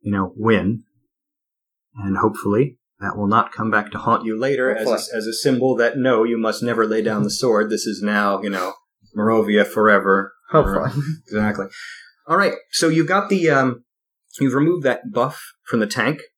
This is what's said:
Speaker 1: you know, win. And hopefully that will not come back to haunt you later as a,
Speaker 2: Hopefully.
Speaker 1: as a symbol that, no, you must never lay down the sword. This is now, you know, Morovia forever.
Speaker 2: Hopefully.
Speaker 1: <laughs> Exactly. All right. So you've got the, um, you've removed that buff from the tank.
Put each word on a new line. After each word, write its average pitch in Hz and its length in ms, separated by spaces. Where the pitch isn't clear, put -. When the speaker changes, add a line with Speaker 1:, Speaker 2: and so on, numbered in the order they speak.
Speaker 1:
you 107 100
know, 98 260
win. 107 480
And 98 200
hopefully 107 640
that 98 180
will 101 80
not 110 260
come 113 180
back 104 220
to 101 60
haunt 113 260
you 110 140
later 131 360
as 110 120
a, 123 40
Speaker 2:
Hopefully. 110 280
Speaker 1:
as 107 80
a 113 80
symbol 127 420
that, 117 220
no, 123 260
you 117 140
must 110 240
never 117 240
lay 110 160
down 107 220
the 104 60
sword. 107 380
This 107 180
is 98 160
now, 104 380
you 104 80
know, 95 240
Morovia 104 500
forever. 98 680
Speaker 2:
Hopefully. - 400
Speaker 1:
<laughs> - 180
Exactly. 104 400
All 165 120
right. 196 160
So - 180
you've 160 200
got 196 200
the, 170 220
um, 131 340
you've 131 140
removed 156 300
that - 280
buff 120 300
from 117 120
the 107 60
tank. 120 360